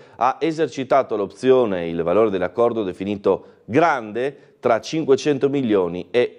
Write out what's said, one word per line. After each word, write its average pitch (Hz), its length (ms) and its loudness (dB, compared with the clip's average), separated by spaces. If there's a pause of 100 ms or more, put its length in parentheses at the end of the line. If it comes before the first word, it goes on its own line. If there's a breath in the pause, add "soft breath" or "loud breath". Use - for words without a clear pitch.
(160 loud breath)
ha 131 240 -2
esercitato 143 760 -2
l'opzione, 101 720 2
il 82 120 -4
valore 95 280 2
dell'accordo 110 540 -2
definito 95 640 -2 (180 loud breath)
grande, 131 960 -2
tra 117 180 2
cinquecento 135 680 0
milioni 101 640 0
e 123 260 0